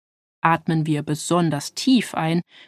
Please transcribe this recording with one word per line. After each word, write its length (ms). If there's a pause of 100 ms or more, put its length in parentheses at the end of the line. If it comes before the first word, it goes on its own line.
(400)
Atmen 460
wir 160
besonders 720
tief 400
ein, 260 (280)